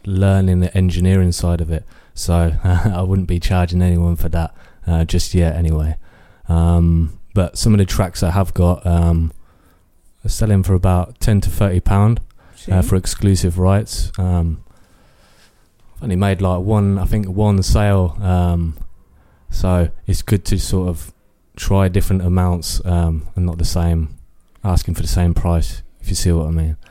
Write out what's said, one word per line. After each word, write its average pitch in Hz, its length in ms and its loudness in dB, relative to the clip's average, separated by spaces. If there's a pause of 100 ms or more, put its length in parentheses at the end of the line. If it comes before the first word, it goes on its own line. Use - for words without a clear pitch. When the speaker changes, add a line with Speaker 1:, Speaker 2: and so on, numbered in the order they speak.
Speaker 1:
learning 95 560 2
the 87 140 -2
engineering 90 560 2
side 85 300 -2
of 82 100 -4
it. 80 140 -6 (280)
So, - 200 -4 (260)
<laughs> - 40 -4
uh, 92 320 2
I 87 60 -2
wouldn't 95 260 0
be 87 120 -2
charging 90 420 0
anyone 85 360 2
for 87 120 0
that, 82 240 -4 (340)
uh, 82 180 0
just - 280 -2
yet 82 220 2
anyway. 80 400 -2 (540)
Um, 82 680 2 (140)
but 92 240 -2
some 113 160 2
of 104 60 4
the 98 60 4
tracks - 380 -2
I 85 80 0
have 92 220 0
got, 90 340 2
um, 85 460 2 (920)
are 110 60 -2
selling 101 340 2
for 95 100 2
about 90 460 0
ten 104 220 2
to - 80 0
thirty 92 320 0
pound, 104 380 2
uh, - 360 -16
Speaker 2:
Sure. 92 280 0
Speaker 1:
for 92 120 0
exclusive 92 640 0
rights. 98 580 0
Um, 87 460 -2 (1300)
I've - 60 -14
only 104 120 -2
made, 95 260 0
like, 92 200 0
one, 98 360 0
I 95 80 -2
think 104 220 -2
one 98 360 2
sale. 98 580 2
Um, 87 560 0 (720)
so 90 400 0 (180)
it's 95 140 0
good 101 240 -2
to 101 140 0
sort 92 300 -2
of - 240 -10 (420)
try 98 340 0
different 92 320 0
amounts, 90 640 0
um, 85 500 0
and 90 100 -2
not 85 120 -4
the 85 80 0
same, 85 500 -2 (480)
asking 90 320 -2
for - 60 -6
the 80 60 -4
same 87 260 2
price, 85 480 -2 (200)
if - 80 -4
you 87 60 -2
see 90 160 0
what 80 160 0
I 80 40 -4
mean. 80 260 -2 (140)